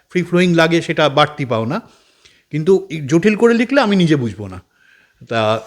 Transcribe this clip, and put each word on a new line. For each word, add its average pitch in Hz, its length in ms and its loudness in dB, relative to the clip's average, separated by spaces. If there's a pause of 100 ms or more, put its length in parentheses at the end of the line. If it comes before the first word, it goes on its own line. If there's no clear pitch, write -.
(100)
ফ্রি 180 120 -2
ফ্লোয়িং 175 320 0
লাগে, 165 280 2
সেটা 156 260 0
বাড়তি 143 360 0
পাও 113 200 -2
না, 160 160 -6 (720)
কিন্তু 185 400 0
এই 156 160 -10
জটিল 170 300 2
করে 233 180 2
লিখলে 254 260 0
আমি 208 160 2
নিজে 160 200 2
বুঝবো 107 320 -6
না। 92 140 -18 (680)
তা 110 380 0